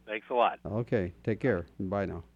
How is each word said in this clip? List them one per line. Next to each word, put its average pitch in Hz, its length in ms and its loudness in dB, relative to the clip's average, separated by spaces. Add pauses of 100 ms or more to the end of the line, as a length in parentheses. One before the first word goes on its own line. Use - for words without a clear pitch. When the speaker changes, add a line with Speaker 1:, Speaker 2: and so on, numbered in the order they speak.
Speaker 1:
Thanks 107 240 -8
a 131 60 -2
lot. 113 280 4
Speaker 2:
Okay, 104 500 -2 (100)
take 107 160 0
care. 98 260 2 (140)
Bye 98 260 -2
now. 87 180 -8 (120)